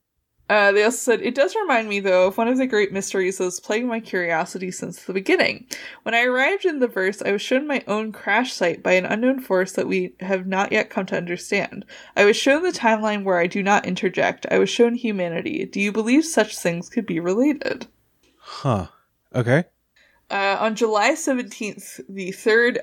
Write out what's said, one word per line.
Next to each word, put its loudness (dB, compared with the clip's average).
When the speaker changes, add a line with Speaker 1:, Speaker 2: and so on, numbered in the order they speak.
Speaker 1:
Uh, 6
they 4
also 2
said, 2
"It -2
does 2
remind 0
me, -2
though, 4
of -2
one 2
of 2
the 2
great 0
mysteries -2
that -2
has -4
plagued -2
my -4
curiosity -4
since -10
the -8
beginning. 0
When -4
I 2
arrived 0
in 0
the 2
verse, -2
I -2
was 0
shown -2
my -4
own -4
crash -2
site -2
by 2
an 2
unknown 0
force 0
that -2
we -2
have -4
not 0
yet 0
come -4
to -4
understand. -4
I 6
was 6
shown 2
the 0
timeline 0
where 2
I 2
do -4
not 2
interject. -2
I 4
was 4
shown 2
humanity. -4
Do -6
you 0
believe 2
such 0
things -4
could -4
be -2
related?" 0
Speaker 2:
Huh. -2
Okay. 2
Speaker 1:
Uh, 0
on 0
July 2
seventeenth, -6
the -8
third 2